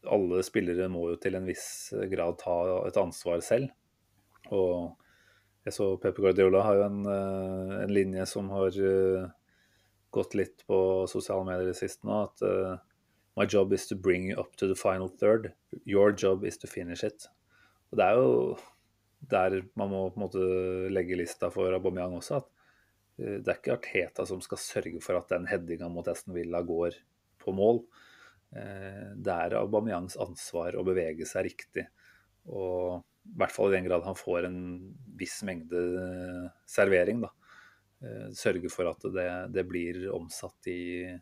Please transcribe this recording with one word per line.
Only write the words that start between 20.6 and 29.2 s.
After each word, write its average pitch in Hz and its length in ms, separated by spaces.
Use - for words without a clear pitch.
legge 92 240
lista 87 320
for 92 240
Aubameyang 92 460
også, 135 240
at, - 60
eh, 104 180
det 104 100
er 90 140
ikke 123 160
Arteta - 480
som 92 160
skal - 160
sørge 85 420
for 92 160
at 85 120
den 87 180
headinga 87 420
mot 87 200
Aston 87 260
Villa 85 260
går 85 320
på 95 140
mål. 113 300
Eh, 101 600
det 98 160